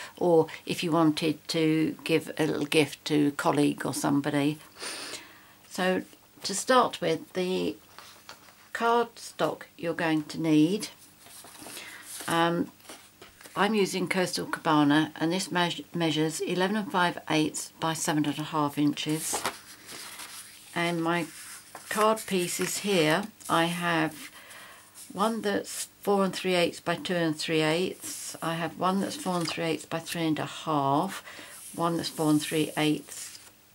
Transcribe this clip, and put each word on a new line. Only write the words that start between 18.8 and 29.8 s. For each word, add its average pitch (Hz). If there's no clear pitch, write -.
And 170
my 170
card 214
pieces 180
here, 180
I 165
have 170
one 220
that's -
four 196
and 185
three 185
eighths 175
by 175
two 185
and 160
three 160
eighths. -
I 165
have 165
one 185
that's -
four 180
and 170
three 170
eighths 160